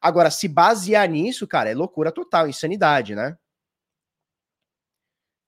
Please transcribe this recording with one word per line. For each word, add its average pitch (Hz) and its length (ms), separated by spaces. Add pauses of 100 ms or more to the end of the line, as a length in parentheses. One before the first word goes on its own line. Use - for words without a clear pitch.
Agora, 165 300
se 185 180
basear 190 600
nisso, 185 380
cara, 120 240
é 110 40
loucura 156 360
total, 165 380
insanidade, 147 640
né? 127 220 (2000)